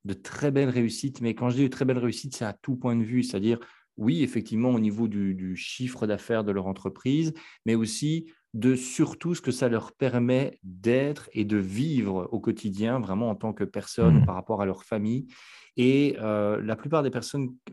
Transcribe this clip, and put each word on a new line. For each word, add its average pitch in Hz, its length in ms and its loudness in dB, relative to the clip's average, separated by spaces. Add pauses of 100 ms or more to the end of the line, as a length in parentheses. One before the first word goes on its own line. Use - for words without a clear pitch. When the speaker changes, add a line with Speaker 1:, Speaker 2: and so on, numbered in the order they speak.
Speaker 1:
de 98 100 -6
très - 380 -2
belles 139 160 4
réussites. 123 520 0
Mais 117 140 0
quand 123 160 0
je 120 60 0
dis 139 80 4
de 131 40 4
très 135 160 -2
belles 127 140 2
réussites, 120 380 -4
c'est - 80 -6
à 104 80 -4
tout 127 240 -4
point 123 180 0
de 117 80 2
vue. 117 220 0
C'est-à-dire, 110 340 0 (380)
oui, 139 260 2
effectivement, 117 480 0
au 120 80 4
niveau 107 300 0
du, 101 260 -2
du 92 220 -6
chiffre 123 500 -6
d'affaires 107 380 0
de 101 80 0
leur 95 160 -2
entreprise, 139 680 -2 (320)
mais 113 80 2
aussi 147 520 -2 (280)
de 120 200 4
surtout 151 600 -2
ce - 80 -6
que - 80 0
ça 127 180 0
leur 113 240 -2
permet 127 720 0
d'être 117 720 0
et 107 100 0
de 104 140 2
vivre 101 760 0
au 110 80 -2
quotidien, 113 580 -2
vraiment 104 300 -2
en 107 60 -2
tant 107 180 -4
que 104 100 -6
personne - 580 4
Speaker 2:
Mhm. - 60 8
Speaker 1:
par 92 100 0
rapport 101 260 -2
à 101 40 2
leur - 180 -4
famille. 110 420 -2 (500)
Et, 135 440 4
euh, 107 440 0
la 110 100 -2
plupart 147 280 0
des 135 80 0
personnes 127 400 -4 (220)